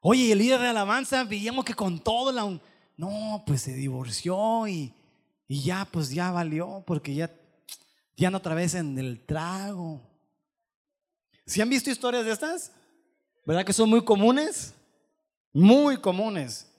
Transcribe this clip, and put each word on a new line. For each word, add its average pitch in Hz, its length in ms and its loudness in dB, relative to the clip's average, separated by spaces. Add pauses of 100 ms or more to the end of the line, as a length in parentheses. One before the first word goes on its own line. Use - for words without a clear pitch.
Oye, 247 180 6
y 220 80 6
el 202 60 6
líder 247 220 4
de 247 80 0
alabanza, 240 560 -2
veíamos 220 400 -6
que 240 80 -6
con 185 260 -4
todo 240 320 0
la 240 140 -2
un-, 185 160 -6 (360)
no, 208 500 -8
pues 139 160 -2
se 131 100 -8
divorció 165 960 -2
y, 156 240 -6 (560)
y 139 140 -4
ya, 185 280 -2
pues 151 200 -4
ya 175 200 -2
valió, 175 560 -4
porque 147 280 -4
ya, 165 200 -4 (800)
ya 185 160 2
no 190 60 -4
otra 175 180 -4
vez 170 200 -2
en 151 240 -4
el 123 260 -8
trago. 170 760 -8 (1400)
¿Sí - 140 -4
han 226 100 0
visto 269 200 0
historias 240 340 -2
de 220 80 -2
estas? 320 380 -6 (760)
¿Verdad 170 180 0
que 196 80 -2
son 220 160 4
muy 226 160 6
comunes? 240 720 2 (760)
Muy 254 440 8
comunes. 180 840 -4